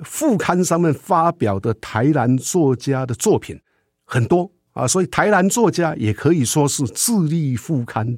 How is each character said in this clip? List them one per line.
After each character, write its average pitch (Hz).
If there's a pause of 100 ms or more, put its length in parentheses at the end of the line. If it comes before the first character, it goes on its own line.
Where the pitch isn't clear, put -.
副 277
刊 180
上 170
面 170
发 170
表 104
的 113
台 -
南 131
作 135
家 131
的 123
作 165
品 - (460)
很 120
多 175 (220)
啊， 127
所 185
以 175
台 165
南 190
作 214
家 160
也 107
可 143
以 151
说 143
是 143
《智 160 (160)
利 147
副 123
刊》 117